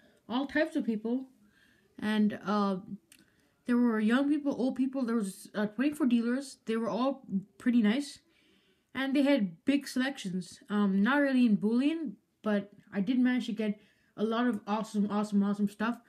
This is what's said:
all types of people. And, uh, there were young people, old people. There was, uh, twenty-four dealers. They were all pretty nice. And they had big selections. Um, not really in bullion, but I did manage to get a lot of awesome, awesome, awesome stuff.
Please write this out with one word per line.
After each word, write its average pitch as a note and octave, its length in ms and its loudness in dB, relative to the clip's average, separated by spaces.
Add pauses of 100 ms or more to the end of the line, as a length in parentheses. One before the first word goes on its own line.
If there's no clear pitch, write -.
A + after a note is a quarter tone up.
(280)
all C4+ 200 -2
types D#4 280 0
of C4+ 120 -2
people. A#3 400 -4 (720)
And, G#3+ 440 0
uh, G3 340 0 (880)
there A#3+ 100 2
were A#3+ 220 2
young A#3+ 280 2
people, C#4+ 300 0
old C4 180 -2
people. C4+ 280 -2
There A#3 140 0
was, G3 360 -6
uh, G#3 140 -2
twenty-four D4 400 -2
dealers. A#3+ 580 0
They A3+ 100 -2
were A3+ 140 -2
all B3+ 340 -2 (360)
pretty A#3+ 240 2
nice. A#3+ 380 0 (720)
And C4+ 200 -2
they D4 60 6
had B3+ 440 2
big C#4 220 2
selections. G3+ 720 -6 (100)
Um, G3 320 2
not C4+ 180 4
really C4 240 4
in G#3 120 6
bullion, B3 580 0 (260)
but G3+ 300 -2 (200)
I G3+ 100 -2
did B3 180 0
manage B3 260 2
to A3+ 60 -6
get G#3 280 -4 (380)
a G#3 60 -2
lot A3+ 240 0
of G#3 180 -2
awesome, G#3 460 -2
awesome, G3+ 320 2
awesome G3+ 260 0
stuff. A3+ 400 -4